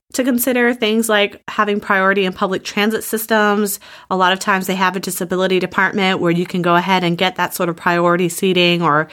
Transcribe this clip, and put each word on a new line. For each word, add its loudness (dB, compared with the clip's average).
to -2
consider, 0
things 0
like 0
having -2
priority 2
in -2
public -4
transit -2
systems. 0
A 0
lot 4
of -2
times 0
they -2
have 0
a -4
disability -2
department 0
where 0
you -2
can -4
go 2
ahead 2
and 0
get -2
that -4
sort -2
of -6
priority 0
seating, 2
or 2